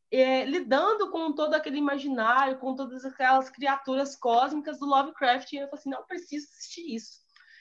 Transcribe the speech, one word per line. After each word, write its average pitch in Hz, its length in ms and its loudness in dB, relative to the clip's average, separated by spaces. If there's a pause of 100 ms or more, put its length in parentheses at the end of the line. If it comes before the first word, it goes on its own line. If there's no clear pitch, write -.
(100)
é, 262 340 4
lidando 339 640 2
com 330 220 -2
todo 302 220 0
aquele 302 240 -2
imaginário, 269 800 0
com 262 160 -4
todas 262 300 -8
aquelas 262 440 2
criaturas 269 680 -2
cósmicas 285 600 0
do 285 80 -6
Lovecraft, 277 640 2
e 294 40 -8
eu 277 120 -8
falei 285 120 -12
assim, 269 100 -8
"Não, 262 140 -8
preciso 294 420 -10
assistir - 480 -12
isso." - 260 -12 (400)